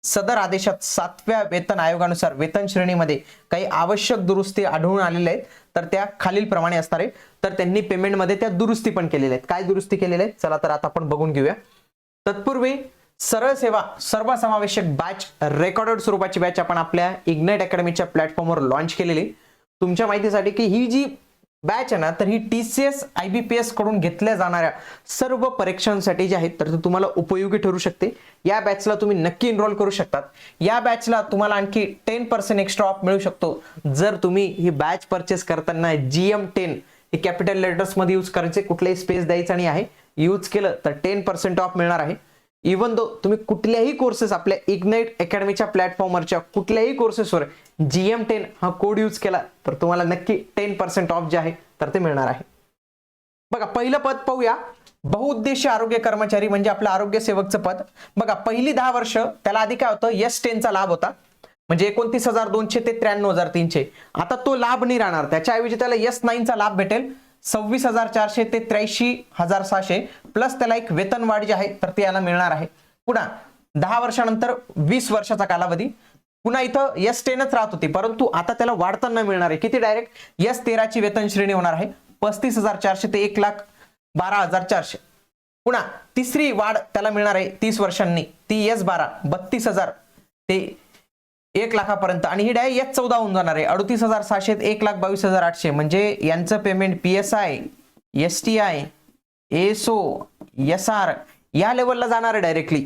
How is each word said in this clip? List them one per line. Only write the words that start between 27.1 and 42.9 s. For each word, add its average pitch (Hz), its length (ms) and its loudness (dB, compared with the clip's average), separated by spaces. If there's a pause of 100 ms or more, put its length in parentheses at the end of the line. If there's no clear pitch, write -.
उपयोगी 190 420 0
ठरू 185 200 0
शकते. 180 320 -2 (340)
या 202 160 2
बॅचला 208 340 0
तुम्ही 208 240 0
नक्की 170 300 0
एनरोल 214 260 2
करू 202 160 0
शकतात. 180 320 -2 (380)
या 214 200 2
बॅचला 226 420 0 (100)
तुम्हाला 208 220 2
आणखी 202 320 0 (200)
टेन 233 180 -2
पर्सेंट 208 360 0
एक्स्ट्रा 196 260 0
ऑफ 190 180 -2
मिळू 196 140 2
शकतो, 180 440 -4 (240)
जर 170 360 2
तुम्ही 190 300 2
ही 175 180 2
बॅच 156 360 -2
परचेस 180 380 -2
करताना 165 500 0
जीएम 180 520 0 (100)
टेन 180 220 -2 (340)
हे 165 60 -2
कॅपिटल 185 400 0
लेटर्समध्ये 185 560 0
यूज 185 160 -2
करायचे, 170 320 -2
कुठलाही 180 340 0
स्पेस 180 300 -2
द्यायचा 175 280 0
नाही 175 120 0
आहे. 165 180 0 (320)
यूज 185 320 0
केलं 196 260 0 (100)
तर 147 80 0 (120)
टेन 196 180 0
पर्सेंट 185 380 -2
ऑफ 185 160 -2
मिळणार 175 240 2
आहे. 151 140 -2 (500)
Even 196 300 2